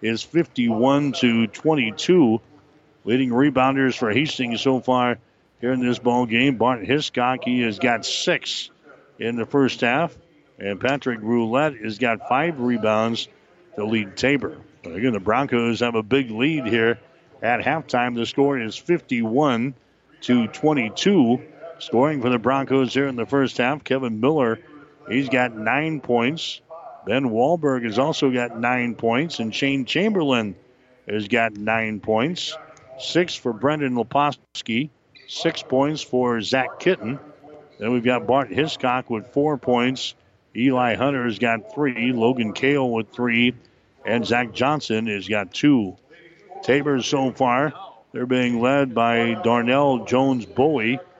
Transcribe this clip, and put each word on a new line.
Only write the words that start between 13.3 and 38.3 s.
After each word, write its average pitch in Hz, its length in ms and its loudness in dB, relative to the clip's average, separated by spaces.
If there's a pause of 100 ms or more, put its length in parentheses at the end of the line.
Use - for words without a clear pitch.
to 104 100 -4
lead 107 300 -2
Tabor. 123 400 0 (280)
But 85 120 -12
again, 120 180 0
the 101 60 -2
Broncos 117 600 0
have 120 160 0
a 110 80 0
big 123 260 0
lead 131 380 -2
here 113 320 2 (420)
at 117 200 0
halftime. 123 540 -2
The 117 120 -2
score 139 320 0
is 110 180 -8
fifty-one 127 960 0 (480)
to 120 260 2
twenty-two. 135 960 2 (380)
Scoring 139 420 0
for 123 80 0
the 123 80 2
Broncos 131 560 0
here 139 140 2
in 127 80 -6
the 117 100 -4
first 135 320 0
half, 131 260 0
Kevin 127 360 -2
Miller, 123 400 2 (500)
he's 131 200 0
got 123 260 0
nine 135 460 -2
points. 123 600 -2 (440)
Ben 123 200 0
Wahlberg 131 600 0
has 107 120 -4
also 147 320 2
got 120 300 -2
nine 120 360 0
points, 123 440 0
and 110 160 -4
Shane 139 300 0
Chamberlain 143 720 0 (520)
has 104 200 -4
got 113 280 0
nine 107 440 -2
points. 113 560 -2 (440)
Six 175 340 0
for 120 200 -4
Brendan 135 420 0
Leposki, 139 920 -2 (380)
six - 360 -4
points 139 380 0
for 120 400 0
Zach 131 380 -2
Kitten. 139 380 -2 (640)
Then 113 140 -2
we've 120 100 0
got 120 240 0
Bart 123 240 2